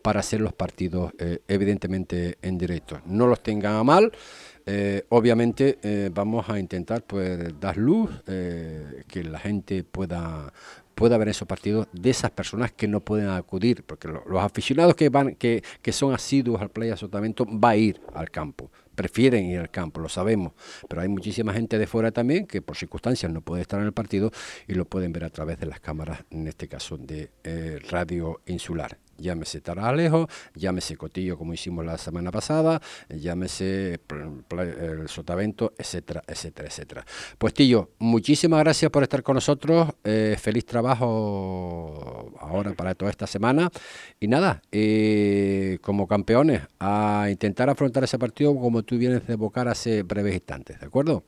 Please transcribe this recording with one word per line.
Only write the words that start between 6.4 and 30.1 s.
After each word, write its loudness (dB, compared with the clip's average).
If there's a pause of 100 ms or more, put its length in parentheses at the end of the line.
a -2
intentar, -4
pues, -4
dar -4
luz, 2 (180)
eh, -8
que -8
la -10
gente -4
pueda, -6 (420)
pueda 6
ver 4
esos -4
partidos -2
de 0
esas 0
personas -4
que -4
no 0
pueden 0
acudir, 0
porque -14
lo-, -10
los 0
aficionados 4
que 6
van, 4
que, 2 (200)
que -2
son 2
asiduos 0
al -6
Playa -4
Sotavento, -4
va 4
a 6
ir 4 (140)
al -8
campo. -8 (240)
Prefieren 2
ir -2
al -6
campo, -6
lo -6
sabemos, 0 (340)
pero -6
hay -2
muchísima -4
gente -2
de 0
fuera 0
también 0
que -6
por -10
circunstancias -4
no -6
puede -4
estar -4
en 0
el -2
partido -2 (360)
y -4
lo 0
pueden -4
ver -6
a -8
través -8
de -8
las -10
cámaras, -10
en -8
este -12
caso -12
de, -12 (120)
eh, -8 (100)
Radio -4
Insular. -6 (180)
Llámese -8
Tarajalejo, 0 (280)